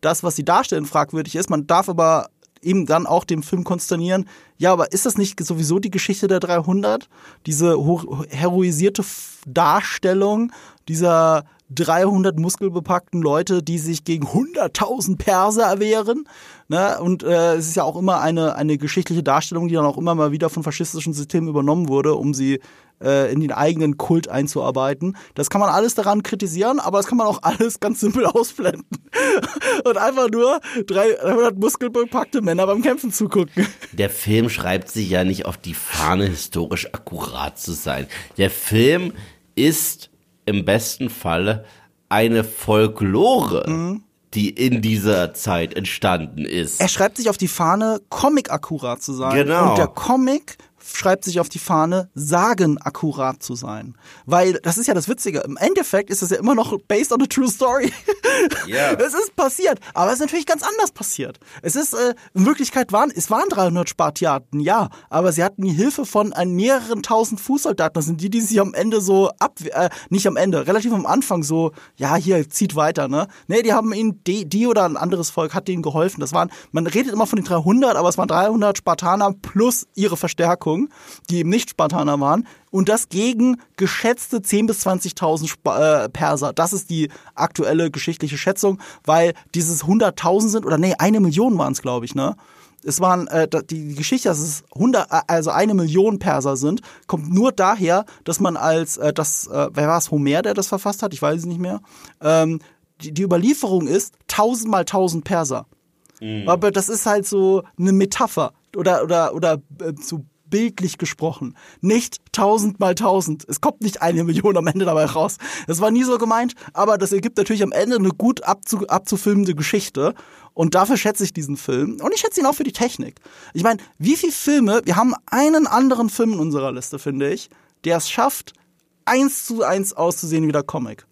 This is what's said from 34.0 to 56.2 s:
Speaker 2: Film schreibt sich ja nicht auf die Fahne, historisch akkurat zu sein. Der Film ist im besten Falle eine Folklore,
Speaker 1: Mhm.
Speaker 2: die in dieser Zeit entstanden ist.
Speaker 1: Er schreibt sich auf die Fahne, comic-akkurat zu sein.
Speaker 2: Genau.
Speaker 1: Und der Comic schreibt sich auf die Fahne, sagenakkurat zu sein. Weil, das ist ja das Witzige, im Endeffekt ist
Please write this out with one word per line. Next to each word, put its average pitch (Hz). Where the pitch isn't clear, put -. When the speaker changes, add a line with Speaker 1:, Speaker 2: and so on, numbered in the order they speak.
Speaker 2:
Film 113
schreibt 92
sich 107
ja 92
nicht 92
auf -
die 85
Fahne, 85
historisch 85
akkurat -
zu 85
sein. 69
Der 95
Film 143
ist -
im 98
besten 113
Falle 98
eine 113
Folklore, 110
Speaker 1:
Mhm. 170
Speaker 2:
die 104
in 123
dieser 104
Zeit 85
entstanden 87
ist. 82
Speaker 1:
Er 190
schreibt -
sich 226
auf 202
die 185
Fahne, 208
comic-akkurat 147
zu 139
sein. 131
Speaker 2:
Genau. 156
Speaker 1:
Und 107
der 160
Comic 262
schreibt 190
sich 175
auf 170
die -
Fahne, 180
sagenakkurat 139
zu 127
sein. 120
Weil, 180
das 170
ist 233
ja 277
das 170
Witzige, 196
im 139
Endeffekt 208
ist 196